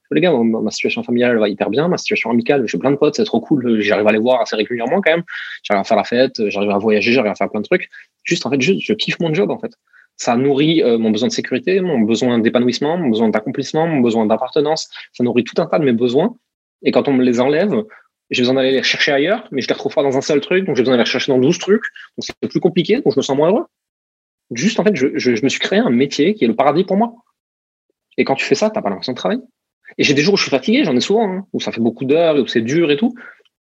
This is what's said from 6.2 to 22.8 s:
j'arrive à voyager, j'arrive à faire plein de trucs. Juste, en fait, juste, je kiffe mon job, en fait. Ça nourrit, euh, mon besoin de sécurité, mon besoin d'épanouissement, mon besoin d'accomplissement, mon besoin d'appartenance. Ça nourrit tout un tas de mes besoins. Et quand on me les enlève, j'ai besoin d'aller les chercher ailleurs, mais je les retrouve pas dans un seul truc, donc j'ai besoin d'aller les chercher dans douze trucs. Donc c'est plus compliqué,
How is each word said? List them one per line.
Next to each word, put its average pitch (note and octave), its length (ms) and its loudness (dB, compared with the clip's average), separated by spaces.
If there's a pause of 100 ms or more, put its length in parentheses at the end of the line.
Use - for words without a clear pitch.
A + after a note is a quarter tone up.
j'arrive G2+ 220 -2
à G2+ 80 0
voyager, G#2+ 320 2
j'arrive A#2+ 200 2
à F#2 40 -8
faire G2 140 -2
plein G#2+ 100 -6
de G2+ 80 -6
trucs. - 220 -2 (340)
Juste, - 240 -4
en - 20 -6
fait, C#3 100 0
juste, F#3+ 220 0
je - 120 -2
kiffe - 260 -4
mon E3 160 -2
job, F#3+ 160 0
en A#2+ 80 -6
fait. - 140 -10 (440)
Ça A#2+ 180 -2
nourrit, C#3+ 460 2
euh, A#2 160 2
mon A2+ 140 2
besoin G#2+ 160 0
de A2 60 -2
sécurité, B2+ 460 -2
mon F3 200 0
besoin A2+ 400 2
d'épanouissement, B2 580 0
mon E3 120 0
besoin A2 200 2
d'accomplissement, C#3 580 -2
mon D3+ 140 0
besoin A2+ 240 2
d'appartenance. C#3+ 640 -2 (240)
Ça - 100 -4
nourrit A#2+ 220 0
tout - 160 -2
un D#3+ 60 -2
tas F#3 120 -2
de D#3 60 0
mes B2+ 80 2
besoins. B2+ 420 0 (480)
Et C#3+ 80 2
quand A#2+ 160 2
on C#3+ 60 2
me B2+ 100 2
les B2 160 2
enlève, D3 440 0 (460)
j'ai B2+ 120 -2
besoin B2 140 2
d'aller C3 160 2
les B2+ 120 0
chercher - 280 -2
ailleurs, E3 400 0
mais C3 100 -4
je G#2 60 -6
les - 60 -2
retrouve - 200 -6
pas D3+ 100 0
dans C3+ 140 0
un C3+ 40 0
seul C#3+ 200 0
truc, F#3+ 240 0
donc D#3 100 -2
j'ai B2 60 4
besoin B2+ 140 2
d'aller A#2 100 2
les - 40 -2
chercher C3 220 -2
dans B2+ 80 2
douze C#3+ 200 2
trucs. G#3 240 2 (340)
Donc A#2+ 80 -10
c'est - 240 -8
plus D#3+ 100 -4
compliqué, F#3 420 0